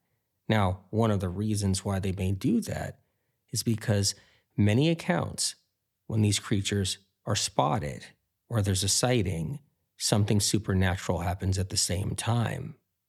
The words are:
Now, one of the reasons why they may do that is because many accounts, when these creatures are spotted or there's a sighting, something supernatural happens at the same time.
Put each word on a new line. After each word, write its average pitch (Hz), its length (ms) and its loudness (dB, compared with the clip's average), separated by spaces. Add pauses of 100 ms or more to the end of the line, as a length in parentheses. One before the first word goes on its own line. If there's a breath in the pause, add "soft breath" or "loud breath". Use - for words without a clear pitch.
(480)
Now, 98 440 0
one 110 200 2
of 101 80 0
the 90 100 -2
reasons 101 540 -2
why 98 160 -2
they 95 140 -2
may 92 180 -2
do 208 300 0
that - 380 -8 (520)
is - 120 -4
because 104 520 0 (400 soft breath)
many 107 340 4
accounts, - 640 -2 (500)
when 107 160 0
these 104 180 4
creatures 98 600 -2 (260)
are - 100 -2
spotted 107 680 -2 (420)
or 110 140 0
there's 98 220 0
a 98 40 0
sighting, 107 720 0 (380)
something 104 420 2
supernatural 95 800 0
happens 92 380 -2
at 92 120 -4
the 104 80 -4
same 95 380 -2
time. - 640 -2 (320)